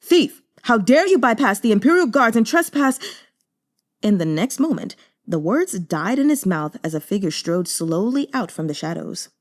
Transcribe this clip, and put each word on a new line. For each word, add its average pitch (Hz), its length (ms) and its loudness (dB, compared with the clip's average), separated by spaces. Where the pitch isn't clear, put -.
Thief! - 420 2
How 240 160 4
dare 254 280 4
you 381 120 4
bypass 233 420 2
the 233 120 2
Imperial 320 340 4
Guards 233 300 2
and 226 100 4
trespass? 285 520 0
In 208 160 2
the 170 60 0
next 160 340 -2
moment, 285 380 -4
the 170 120 -2
words 226 400 -2
died 175 400 -4
in 277 100 2
his 294 180 0
mouth 156 360 -2
as 160 120 -6
a 151 60 -4
figure 196 300 -4
strode 170 380 -4
slowly 202 640 -2
out 220 180 -6
from 160 160 -8
the 151 80 -6
shadows. 160 540 -10